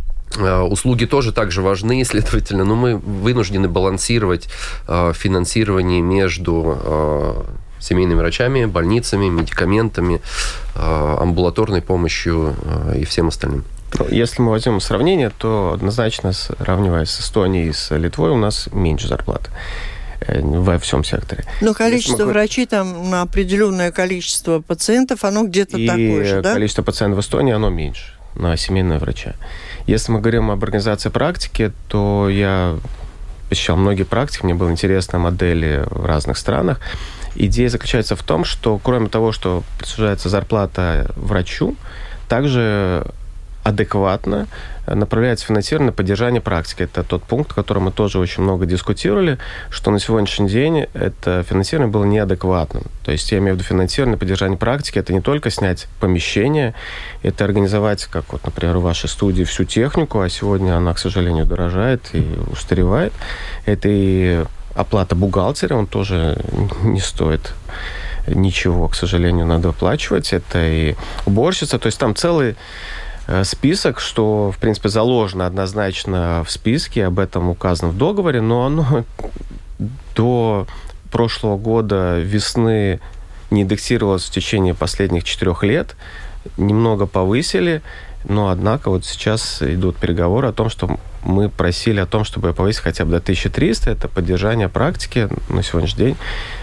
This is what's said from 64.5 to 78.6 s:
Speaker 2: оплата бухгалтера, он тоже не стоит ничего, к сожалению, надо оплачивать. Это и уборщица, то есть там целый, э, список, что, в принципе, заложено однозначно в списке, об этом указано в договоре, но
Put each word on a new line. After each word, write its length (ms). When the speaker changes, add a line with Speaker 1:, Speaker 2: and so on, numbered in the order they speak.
Speaker 2:
оплата 400
бухгалтера, 600
он 120
тоже 500
не 180
стоит 520
ничего, 600
к 80
сожалению, 500
надо 240
оплачивать. 640
Это 340
и 300
уборщица, 540
то 80
есть 120
там 160
целый, 400
э, 160
список, 560
что, 520
в 80
принципе, 300
заложено 580
однозначно 1000
в 60
списке, 540
об 140
этом 300
указано 400
в 80
договоре, 440
но 240